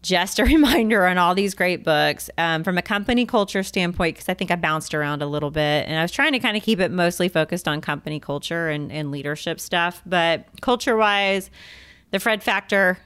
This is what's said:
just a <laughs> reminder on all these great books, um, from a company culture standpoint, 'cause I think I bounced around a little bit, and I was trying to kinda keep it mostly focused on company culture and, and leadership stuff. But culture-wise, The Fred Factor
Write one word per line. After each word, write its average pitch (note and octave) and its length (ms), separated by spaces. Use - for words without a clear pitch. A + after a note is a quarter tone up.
just F#3 320
a C4 60
<laughs> B3+ 100
reminder A#3 520
on F3+ 120
all F3+ 160
these G3 200
great F3+ 280
books, D3+ 560
um, E3 240
from F3+ 160
a F3 40
company A3+ 440
culture G3+ 380
standpoint, F3 520
'cause - 120
I F#3 60
think F#3 180
I F3 40
bounced D#3 380
around D3 260
a D3 60
little D3 240
bit, D3+ 380
and D#3+ 100
I D#3+ 40
was F3 100
trying D4 200
to B3+ 60
kinda G#3+ 220
keep G#3+ 180
it F3+ 140
mostly F3 360
focused E3+ 380
on D3+ 140
company D3+ 400
culture D#3+ 480
and, D3 240
and D3 180
leadership D3 480
stuff. F3 480
But E3+ 380
culture-wise, G3+ 880
The G3 80
Fred G#3+ 240
Factor G3 600